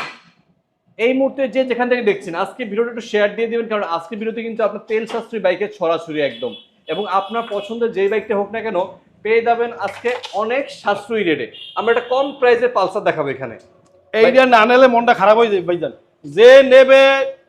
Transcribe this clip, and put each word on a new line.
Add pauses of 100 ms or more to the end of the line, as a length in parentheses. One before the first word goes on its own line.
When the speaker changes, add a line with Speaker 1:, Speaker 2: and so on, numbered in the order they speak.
(960)
Speaker 1:
এই
মুহূর্তে
যে
যেখান
থেকে
দেখছেন,
আজকে
ভিডিওটা
একটু
শেয়ার
দিয়ে
দিবেন,
কারণ
আজকে
ভিডিওতে
কিন্তু
আপনার
তেল
সাশ্রয়ী
বাইকের (100)
ছড়াছড়ি
একদম। (340)
এবং
আপনার
পছন্দের
যেই
বাইকটা
হোক
না
কেন, (480)
পেয়ে
যাবেন
আজকে (220)
অনেক
সাশ্রয়ী
রেটে। (240)
আমরা
একটা
কম
প্রাইসের
পালসার
দেখাবো
এখানে। (560)
Speaker 2:
এইটা
না
নিলে
মনটা
খারাপ
হয়ে
যায়
ভাইজান। (320)
যে
নেবে (240)